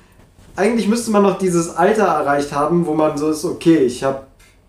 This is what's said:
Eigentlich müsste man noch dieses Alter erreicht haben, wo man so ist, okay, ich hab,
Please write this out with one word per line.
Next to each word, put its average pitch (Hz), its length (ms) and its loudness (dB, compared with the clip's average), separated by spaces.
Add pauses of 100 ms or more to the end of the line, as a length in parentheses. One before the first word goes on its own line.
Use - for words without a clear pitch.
(560)
Eigentlich 214 320 0
müsste 233 220 -2
man 202 120 4
noch 190 140 4
dieses 170 400 -2
Alter 202 280 2
erreicht 143 500 0
haben, 156 320 0
wo 151 80 -2
man 156 240 0
so 151 120 -2
ist, 151 140 -6
okay, 165 360 2
ich 123 220 0
hab, - 260 -4 (400)